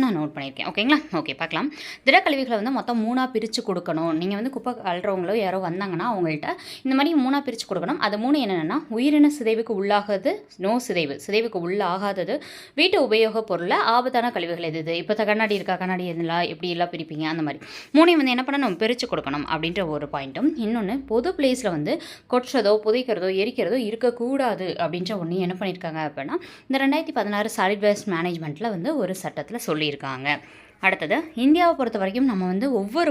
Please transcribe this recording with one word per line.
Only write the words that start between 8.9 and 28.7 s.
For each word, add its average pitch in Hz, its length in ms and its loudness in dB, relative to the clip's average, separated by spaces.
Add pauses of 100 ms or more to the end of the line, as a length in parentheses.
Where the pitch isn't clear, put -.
உயிரின 294 400 6
சிதைவுக்கு 220 440 0
உள்ளாகாது, 202 500 0 (340)
நோ 214 80 4 (140)
சிதைவு, 160 280 0 (100)
சிதைவுக்கு 208 420 0
உள்ளாகாதது, 196 680 -2 (460)
வீட்டு 370 240 4
உபயோகப் 220 460 2
பொருள்ல 180 280 0 (140)
ஆபத்தான 247 440 2
கழிவுகள் 170 340 -4
எது 160 120 -4
எது, 165 200 -2
இப்போ 214 260 0
கண்ணாடி 214 300 2
இருக்கா, 180 240 -2
கண்ணாடி 180 300 -2
எதுலாம், 170 300 0 (100)
எப்படி 170 220 -4
எல்லாம் 170 200 0
பிரிப்பீங்க, 156 380 -6
அந்த 165 140 -2
மாதிரி 151 140 -8 (360)
மூணையும் 330 260 8
வந்து 254 120 2
என்ன 254 140 -2
பண்ணணும், 269 340 0
பிரிச்சு 233 300 0
கொடுக்கணும் 147 400 -4
அப்படின்ற 170 420 -2
ஒரு 147 200 -4
பாயிண்ட்டும். 143 360 -2 (140)
இன்னொன்னு, 220 300 -2 (180)
பொது 247 240 2
பிளேஸ்ல 269 120 2 (240)
வந்து 156 200 -2 (380)
கொட்டுறதோ, 247 380 2 (140)
புதைக்கிறதோ, 220 440 2 (120)
எரிக்கிறதோ 226 380 0 (100)
இருக்கக்கூடாது 240 800 0 (160)
அப்படின்ற 180 400 -4
ஒண்ணு 180 220 -2
என்ன 185 140 -4
பண்ணியிருக்காங்க 175 480 -4
அப்படின்னா, 147 300 -6 (300)
இந்த 269 160 2
ரெண்டாயிரத்தி 311 360 0
பதினாறு 208 380 0
சாலிட் 202 280 2
வேஸ்ட் 208 300 2
மேனேஜ்மெண்ட்ல 170 600 -4